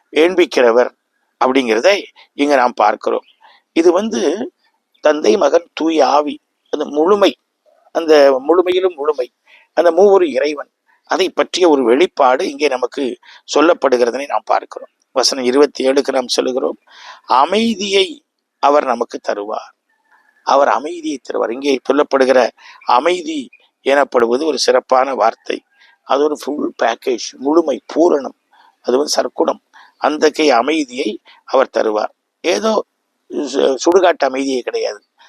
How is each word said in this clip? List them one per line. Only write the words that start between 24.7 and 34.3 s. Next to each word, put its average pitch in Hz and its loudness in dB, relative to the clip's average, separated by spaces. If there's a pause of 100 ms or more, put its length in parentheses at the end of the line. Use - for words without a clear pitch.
வார்த்தை. - -2 (440)
அது 131 0
ஒரு 151 -2
ஃபுல் 147 -6
பேக்கேஜ், 117 -4
முழுமை, 147 0 (100)
பூரணம். 147 0 (480)
அது 123 -2
வந்து 147 -4
சற்குணம். 127 -4 (380)
அந்தகைய 151 0
அமைதியை 135 -2 (340)
அவர் - -2
தருவார். 110 -2 (320)
ஏதோ 208 -2 (560)
சு-, 139 -2
சுடுகாட்டு 170 0
அமைதியே 131 -4